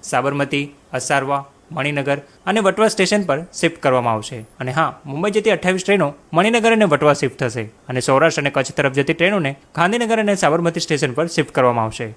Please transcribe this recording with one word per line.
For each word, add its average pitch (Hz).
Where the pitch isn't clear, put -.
સાબરમતી, 143
અસારવા, 139
મણિનગર 143
અને 208
વટવા 196
સ્ટેશન 202
પર 139
શિફ્ટ 165
કરવામાં 120
આવશે. 110
અને 127
હા, 156
મુંબઈ 165
જતી 214
અઠ્ઠાવીસ 180
ટ્રેનો 190
મણિનગર 226
અને 214
વટવા 147
શિફ્ટ 127
થશે 117
અને 127
સૌરાષ્ટ્ર 147
અને 139
કચ્છ 135
તરફ 139
જતી 160
ટ્રેનોને 175
ગાંધીનગર 220
અને 202
સાબરમતી 170
સ્ટેશન 139
પર 160
શિફ્ટ -
કરવામાં 120
આવશે. 113